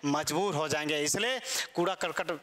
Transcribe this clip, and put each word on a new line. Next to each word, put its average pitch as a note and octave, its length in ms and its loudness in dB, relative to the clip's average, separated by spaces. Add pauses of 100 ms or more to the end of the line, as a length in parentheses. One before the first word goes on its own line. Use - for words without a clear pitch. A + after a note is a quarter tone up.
मजबूर D3+ 480 0
हो D3+ 140 0
जाएंगे। D3+ 320 0
इसलिए G3+ 400 0 (360)
कूड़ा F3 200 2
करकट E3 460 -2